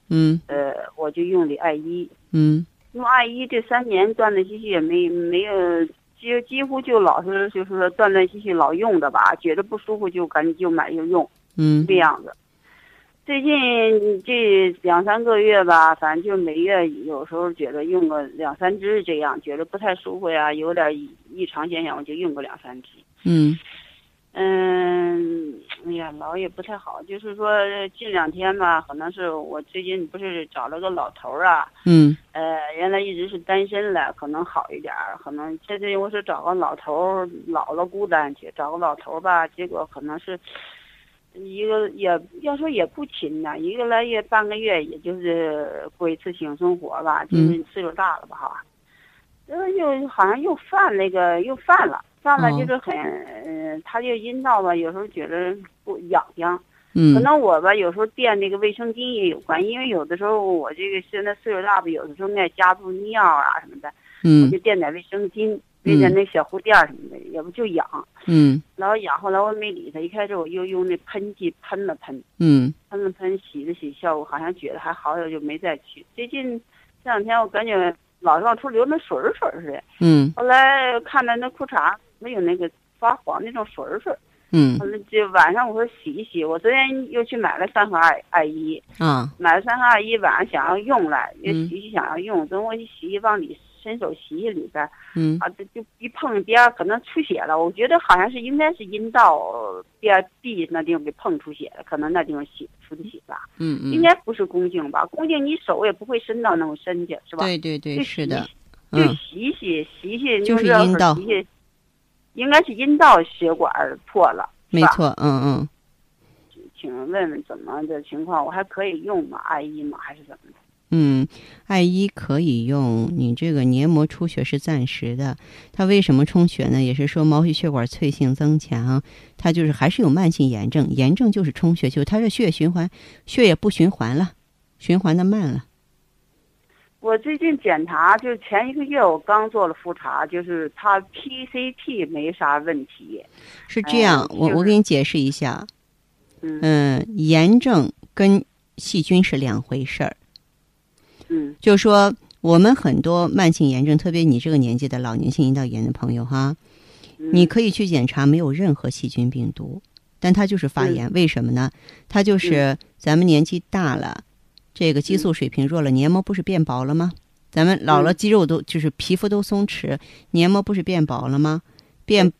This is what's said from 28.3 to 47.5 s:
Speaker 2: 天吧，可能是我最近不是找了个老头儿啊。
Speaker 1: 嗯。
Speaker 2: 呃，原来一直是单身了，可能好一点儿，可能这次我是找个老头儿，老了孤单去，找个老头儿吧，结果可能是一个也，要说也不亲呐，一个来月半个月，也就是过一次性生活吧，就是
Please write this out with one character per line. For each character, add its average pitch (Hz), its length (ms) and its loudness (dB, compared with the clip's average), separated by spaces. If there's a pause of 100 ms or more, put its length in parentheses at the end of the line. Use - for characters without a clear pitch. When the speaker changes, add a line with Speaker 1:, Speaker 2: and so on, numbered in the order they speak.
Speaker 2:
天 185 260 -2
吧， 170 240 2
可 143 120 -12
能 160 180 -10
是 180 200 -6
我 151 320 -10
最 185 200 -12
近 185 240 -6
不 185 120 -14
是 170 280 -10
找 123 200 -10
了 160 120 -10
个 190 100 -6
老 160 220 -6
头 - 180 -16
儿 151 160 -2
啊。 165 220 2 (180)
Speaker 1:
嗯。 156 300 8 (160)
Speaker 2:
呃， 156 100 -8 (360)
原 180 120 -2
来 196 120 0
一 202 140 -6
直 175 120 -6
是 202 120 -10
单 196 280 -2
身 202 240 -4
了， 156 220 -2
可 147 140 -14
能 156 180 -6
好 - 260 -6
一 73 80 -12
点 - 140 -12
儿， 95 300 -10
可 143 80 -14
能 156 360 -12
这 202 120 -8
次 202 180 -4
我 196 120 -4
是 208 140 -6
找 147 200 -6
个 170 100 -2
老 156 220 -2
头 151 180 -8
儿， 180 360 -2 (180)
老 156 260 -4
了 170 120 -4
孤 196 220 -6
单 151 280 0
去， - 200 -20
找 147 160 -8
个 165 60 -8
老 160 180 -2
头 147 220 -12
儿 - 20 -10
吧， 175 280 0
结 175 200 -10
果 165 240 -8
可 - 80 -20
能 151 200 -10
是 185 200 -12 (920)
一 190 320 -10
个 214 240 0
也， 196 180 -4 (340)
要 285 140 -4
说 311 140 -4
也 202 160 0
不 294 220 -10
亲 156 340 -10
呐， 151 160 -8
一 170 180 -6
个 240 80 -4
来 233 200 2
月 233 180 -4
半 214 260 0
个 214 100 -6
月， 202 280 -2
也 160 140 -12
就 180 200 -8
是 160 640 -4 (140)
过 175 100 -4
一 165 100 -2
次 - 160 -10
性 151 220 -10
生 175 220 0
活 156 240 -10
吧， 156 240 -2
就 180 100 -4
是 165 380 2